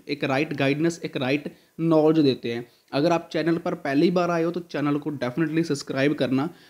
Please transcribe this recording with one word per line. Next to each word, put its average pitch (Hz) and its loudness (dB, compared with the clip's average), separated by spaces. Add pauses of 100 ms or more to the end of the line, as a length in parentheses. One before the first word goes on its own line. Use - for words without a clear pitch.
एक 147 -6
राइट 143 -2
गाइडेंस, 147 0
एक 160 -10
राइट 139 -4 (260)
नॉलेज 160 6
देते 123 0
हैं। 117 -8 (240)
अगर 147 2
आप - -2
चैनल 165 0
पर 175 -4
पहली 151 2
बार 175 2
आए 170 0
हो, 170 0
तो 175 -6
चैनल 147 -2
को 151 -6
definitely 151 -2
सब्सक्राइब 139 0
करना। 135 0 (200)